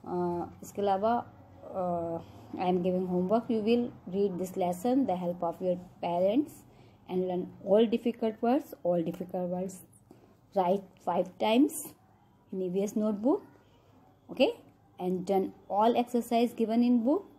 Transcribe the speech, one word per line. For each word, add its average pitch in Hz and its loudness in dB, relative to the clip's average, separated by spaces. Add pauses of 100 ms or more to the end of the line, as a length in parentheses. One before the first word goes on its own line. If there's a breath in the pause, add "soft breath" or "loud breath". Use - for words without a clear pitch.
अ, 175 -4 (180)
इसके - -10
अलावा, 202 0 (380)
अ, 170 -4 (280 loud breath)
I - -12
am 185 2
giving 185 0
homework, 185 0
you 220 -2
will 240 2 (220)
read 196 0
this 180 -6
lesson, 180 0 (100)
the 185 0
help 175 -4
of 170 -2
your 180 -2 (260)
parents। 190 0 (460 soft breath)
and 185 0
learn 180 -4 (120)
all 208 6
difficult 226 -2
words. 247 0 (100)
All 175 2
difficult 180 -6
words 185 -6 (760 loud breath)
write 196 2 (200)
five 180 0
times 226 2 (580)
in 190 -4
E 185 -2
V 190 0
S 208 -4
notebook. 214 0 (880 soft breath)
Okay, 277 0 (420)
and 180 -4
done 190 0 (160)
all 220 2
exercise 240 0
given 226 2
in 240 4
book. 311 0 (140)